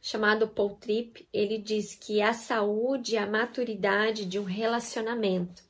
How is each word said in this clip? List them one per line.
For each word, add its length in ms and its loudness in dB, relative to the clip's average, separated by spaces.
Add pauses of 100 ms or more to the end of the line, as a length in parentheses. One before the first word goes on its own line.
chamado 460 2
Paul 280 -2
Tripp, 560 -4
ele 240 0
diz 380 -2
que 260 -2
a 140 4
saúde 800 0
e 40 2
a 80 0
maturidade 1000 0
de 120 -2
um 60 -2
relacionamento 1300 -2